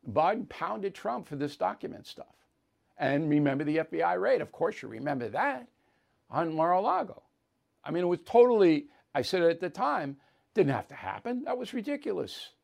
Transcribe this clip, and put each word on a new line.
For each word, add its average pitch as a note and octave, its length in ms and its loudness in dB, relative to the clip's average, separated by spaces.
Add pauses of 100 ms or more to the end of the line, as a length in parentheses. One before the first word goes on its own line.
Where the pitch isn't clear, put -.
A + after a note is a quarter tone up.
(100)
Biden F3 380 0
pounded F#3 460 -8
Trump A3 340 -8
for D3+ 80 -10
this D3 200 -6
document - 500 -6
stuff. - 280 -18 (640)
And D3 320 0
remember D3 320 2
the D3+ 160 0
F D#3+ 120 -2
B E3 120 -2
I E3+ 120 2
raid. G3+ 260 0
Of D3 100 -8
course F#3+ 320 -4
you B2+ 60 -12
remember B2 400 -4
that A#3+ 400 -4 (640)
on D#3+ 220 -2
Mar-a-Lago. F#3 720 0 (640)
I D3+ 80 -6
mean, F3 100 0
it F3 60 2
was F3 160 0
totally, A3 640 6 (260)
I C#3 80 2
said F#3 200 0
it E3 80 6
at E3 100 -2
the F3+ 100 -4
time, F#3 460 -4 (380)
didn't D3+ 180 4
have G#2+ 160 -4
to - 60 -20
happen. B3 500 -8
That B3+ 120 -2
was B3+ 160 -10
ridiculous. A#3 920 -6